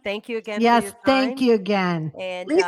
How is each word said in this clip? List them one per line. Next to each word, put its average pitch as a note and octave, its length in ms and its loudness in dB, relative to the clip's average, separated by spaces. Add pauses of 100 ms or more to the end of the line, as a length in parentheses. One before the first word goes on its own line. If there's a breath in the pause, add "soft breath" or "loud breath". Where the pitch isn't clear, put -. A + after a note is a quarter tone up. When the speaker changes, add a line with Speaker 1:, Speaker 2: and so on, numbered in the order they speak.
Speaker 1:
thank G#3 240 -8
you A3+ 100 -6
again A3 240 -6
for A#3 40 4
Speaker 2:
Yes, A#3 180 4
Speaker 1:
your G3+ 100 -12 (120)
Speaker 2:
thank C4 340 2
Speaker 1:
time. - 20 -
Speaker 2:
you A#3+ 120 6
again. F3+ 640 0
Speaker 1:
And, F#3 300 -8
Speaker 3:
Lisa, F4 200 2